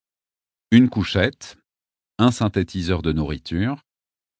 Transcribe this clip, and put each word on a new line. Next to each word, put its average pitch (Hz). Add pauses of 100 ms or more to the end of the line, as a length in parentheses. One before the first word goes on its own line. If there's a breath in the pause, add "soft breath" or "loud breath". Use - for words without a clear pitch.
(720)
une 123
couchette, - (600)
un 123
synthétiseur 92
de 80
nourriture, 80 (560)